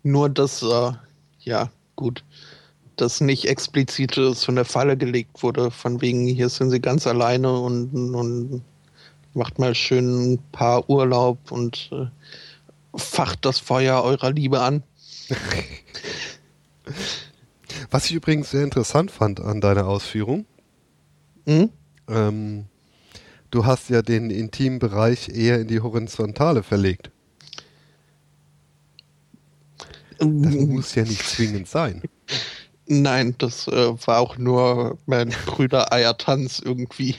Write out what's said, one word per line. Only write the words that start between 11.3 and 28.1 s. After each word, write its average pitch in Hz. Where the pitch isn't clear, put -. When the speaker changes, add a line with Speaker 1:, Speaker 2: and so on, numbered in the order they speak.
Speaker 1:
und, 120
äh, 135
facht -
das 131
Feuer 131
eurer 131
Liebe 135
an. 135
Speaker 2:
<laughs> -
Was 135
ich 170
übrigens 156
sehr 139
interessant 143
fand 101
an 104
deiner 101
Ausführung, 107
Speaker 1:
Mhm. 160
Speaker 2:
ähm, 107
du 117
hast 131
ja 117
den 113
Intimbereich 117
eher 117
in 110
die 113
Horizontale 113
verlegt. 98